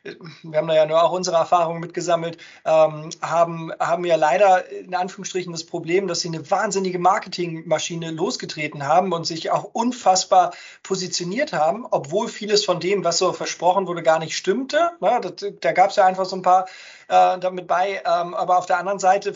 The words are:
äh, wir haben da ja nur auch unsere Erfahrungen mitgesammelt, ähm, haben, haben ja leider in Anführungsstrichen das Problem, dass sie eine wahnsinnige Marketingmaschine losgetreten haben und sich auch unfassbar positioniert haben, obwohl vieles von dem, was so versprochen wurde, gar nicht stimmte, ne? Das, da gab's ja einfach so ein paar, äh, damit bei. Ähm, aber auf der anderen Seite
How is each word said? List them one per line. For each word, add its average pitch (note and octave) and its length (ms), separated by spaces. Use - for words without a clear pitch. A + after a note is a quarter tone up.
äh, C3+ 120
wir D#3 140
haben D#3+ 100
da D#3+ 80
ja D#3 100
nur D#3+ 160
auch E3 120
unsere F3+ 240
Erfahrungen E3 420
mitgesammelt, E3 580
ähm, D#3 460
haben, E3 580
haben F3 240
ja E3+ 140
leider F#3 520
in F#3+ 240
Anführungsstrichen F3+ 600
das D#3+ 100
Problem, F3 460
dass E3+ 100
sie F3 80
eine D#3+ 240
wahnsinnige G3 480
Marketingmaschine E3 1120
losgetreten D#3 720
haben F3 280
und D#3+ 120
sich D#3+ 260
auch D#3 120
unfassbar F#3 920
positioniert F#3 720
haben, F3 360
obwohl F3+ 380
vieles G#3 380
von E3+ 160
dem, F#3 240
was E3+ 140
so F3+ 120
versprochen F3 560
wurde, E3+ 160
gar D#3+ 160
nicht D#3+ 160
stimmte, C#4 640
ne? A#3+ 220
Das, G3 280
da E3+ 100
gab's F#3 240
ja F#3+ 100
einfach F#3 200
so F#3 100
ein F#3 60
paar, F#3 240
äh, F#3 320
damit F3+ 280
bei. F#3 380
Ähm, F3 280
aber F3+ 240
auf F3+ 80
der F3+ 140
anderen F#3+ 180
Seite F#3+ 380